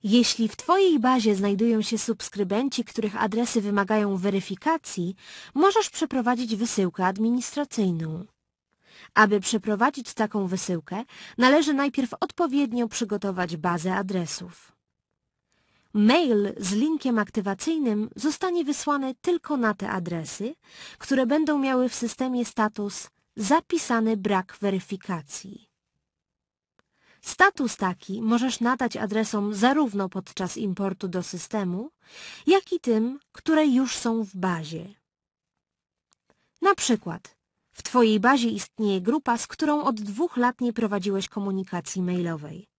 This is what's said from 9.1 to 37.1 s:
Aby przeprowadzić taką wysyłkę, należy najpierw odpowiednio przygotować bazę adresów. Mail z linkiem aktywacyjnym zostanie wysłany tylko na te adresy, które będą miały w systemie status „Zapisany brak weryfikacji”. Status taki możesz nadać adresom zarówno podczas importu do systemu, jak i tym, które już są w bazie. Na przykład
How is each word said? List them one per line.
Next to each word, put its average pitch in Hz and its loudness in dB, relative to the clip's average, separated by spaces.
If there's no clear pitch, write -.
Aby 208 6
przeprowadzić 220 -2
taką 208 -2
wysyłkę, 185 -4
należy 285 6
najpierw 277 0
odpowiednio 247 0
przygotować 190 -4
bazę 175 -2
adresów. 180 -6
Mail 214 4
z 185 -2
linkiem 262 0
aktywacyjnym 214 -2
zostanie 339 -2
wysłany 277 -2
tylko 339 -2
na 226 2
te - -6
adresy, 175 -6
które 262 2
będą 294 2
miały 254 2
w - -6
systemie 247 -2
status 214 -4
„Zapisany 226 2
brak 190 -2
weryfikacji”. 190 -6
Status 370 2
taki 190 -4
możesz 233 2
nadać 240 0
adresom 208 -2
zarówno 214 2
podczas - -6
importu 196 -4
do 180 -4
systemu, 190 -6
jak 381 4
i 349 -2
tym, 240 0
które 311 2
już 262 2
są 226 -2
w 190 -14
bazie. 170 -6
Na 381 6
przykład - -2